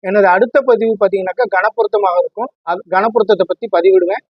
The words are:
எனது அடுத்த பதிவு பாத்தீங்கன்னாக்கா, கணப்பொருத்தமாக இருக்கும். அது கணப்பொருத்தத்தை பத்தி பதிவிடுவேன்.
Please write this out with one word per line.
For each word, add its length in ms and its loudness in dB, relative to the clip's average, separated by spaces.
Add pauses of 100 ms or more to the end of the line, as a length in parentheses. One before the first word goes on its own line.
எனது 320 2
அடுத்த 220 0 (120)
பதிவு 240 2 (100)
பாத்தீங்கன்னாக்கா, 420 -2 (100)
கணப்பொருத்தமாக 680 0
இருக்கும். 260 -8 (140)
அது 180 -6 (140)
கணப்பொருத்தத்தை 560 0
பத்தி 240 -8
பதிவிடுவேன். 580 2